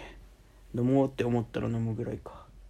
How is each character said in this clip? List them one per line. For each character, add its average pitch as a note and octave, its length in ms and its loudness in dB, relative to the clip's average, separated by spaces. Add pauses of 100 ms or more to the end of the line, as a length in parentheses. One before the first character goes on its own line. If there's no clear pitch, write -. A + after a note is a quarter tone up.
(760)
飲 B2 100 2
も C3+ 220 6
う - 20 -2
っ - 20 -2
て C3 140 -2
思 A#2+ 160 2
っ A2 40 -2
た - 160 -4
ら G#2+ 80 0
飲 A#2 140 0
む A2+ 120 0
ぐ A#2 100 -4
ら A#2 80 -4
い G2+ 60 -6
か。 - 260 -16 (260)